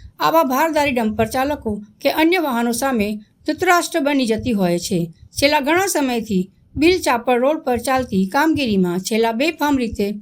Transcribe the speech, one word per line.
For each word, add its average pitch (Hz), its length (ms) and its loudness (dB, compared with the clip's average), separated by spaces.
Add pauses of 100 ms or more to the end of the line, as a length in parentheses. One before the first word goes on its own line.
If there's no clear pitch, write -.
(180)
આવા 320 240 4
ભારદારી 294 480 2
ડમ્પર 220 360 0
ચાલકો 262 540 -4 (200)
કે 277 100 0
અન્ય 320 280 2
વાહનો 240 340 0
સામે 233 440 -2 (300)
ધૃતરાષ્ટ્ર 339 540 2
બની 277 260 0
જતી 220 260 -2
હોય 180 260 2
છે. 170 340 -4 (140)
છેલ્લા 294 340 0
ઘણા 330 260 0
સમયથી 240 640 -2 (260)
બિલ 330 240 2
ચાપર 247 380 0
રોડ 277 200 2
પર 254 180 -2
ચાલતી 247 560 -2
કામગીરીમાં 247 680 2
છેલ્લા 226 340 0
બેફામ 294 460 0
રીતે 220 320 -4 (120)